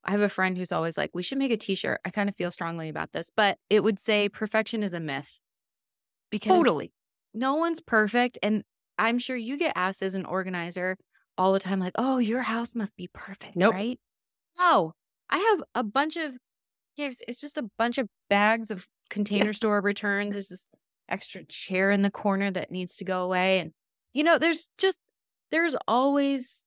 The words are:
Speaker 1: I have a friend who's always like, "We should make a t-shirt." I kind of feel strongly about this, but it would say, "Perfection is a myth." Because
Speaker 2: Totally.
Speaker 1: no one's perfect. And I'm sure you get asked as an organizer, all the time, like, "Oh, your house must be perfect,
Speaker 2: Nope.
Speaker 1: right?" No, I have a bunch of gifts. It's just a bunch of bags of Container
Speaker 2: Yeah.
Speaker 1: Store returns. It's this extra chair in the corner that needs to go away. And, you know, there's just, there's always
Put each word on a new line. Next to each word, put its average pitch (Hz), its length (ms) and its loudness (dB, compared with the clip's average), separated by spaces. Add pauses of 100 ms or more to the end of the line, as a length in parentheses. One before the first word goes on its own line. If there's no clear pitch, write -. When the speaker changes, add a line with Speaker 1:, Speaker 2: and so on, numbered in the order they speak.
Speaker 1:
I - 80 -2
have 208 100 2
a 202 80 4
friend 185 280 0
who's 180 140 -6
always 165 260 -2
like, 147 160 -2
"We 175 100 -4
should 269 140 -4
make 269 140 2
a 214 60 2
t-shirt." 180 480 -2
I 190 40 -4
kind 202 200 -2
of 196 60 -8
feel 175 160 -4
strongly 165 380 -6
about 156 240 -8
this, 165 220 -6
but 202 220 4 (120)
it 214 140 6
would 208 160 2
say, 208 300 2
"Perfection 220 540 -2
is 180 100 -4
a 170 60 -6
myth." 147 400 -8 (880)
Because 214 280 0
Speaker 2:
Totally. 208 340 4 (420)
Speaker 1:
no 262 220 0
one's 330 240 -2
perfect. 233 640 2
And 208 200 0 (340)
I'm 226 220 2
sure 254 180 -6
you 240 200 -6
get 311 180 0
asked 185 260 -2
as 190 140 -2
an 190 100 -4
organizer, 180 720 -4 (400)
all 190 160 6
the 196 60 4
time, 190 200 -2
like, 185 160 -2
"Oh, 262 220 2
your 240 240 0
house 233 340 -4
must 214 200 -6
be 180 180 -12
perfect, - 420 -16
Speaker 2:
Nope. 190 180 4
Speaker 1:
right?" 220 260 -4 (580)
No, 254 360 4 (360)
I - 100 0
have 403 240 2 (100)
a 240 100 0
bunch 277 340 -2
of 285 200 -6 (580)
gifts. 277 320 -8
It's 254 140 -10
just 294 160 -10
a 233 200 -6
bunch 233 200 0
of 233 100 -2 (220)
bags 214 420 4
of 185 160 -8 (220)
Container 208 380 2
Speaker 2:
Yeah. 214 40 -2
Speaker 1:
Store 208 300 0
returns. 202 540 -2
It's 196 140 -10
this - 220 -16 (380)
extra 190 340 -10
chair 190 480 0
in 202 100 4
the 202 80 4
corner 196 400 0
that 185 220 -6
needs 180 240 -6
to - 80 -8
go 185 200 -2
away. 185 360 2
And, 160 140 -8 (400)
you 285 100 0
know, 330 140 6
there's 320 400 0
just, 370 200 2 (540)
there's 330 240 2 (120)
always 277 800 0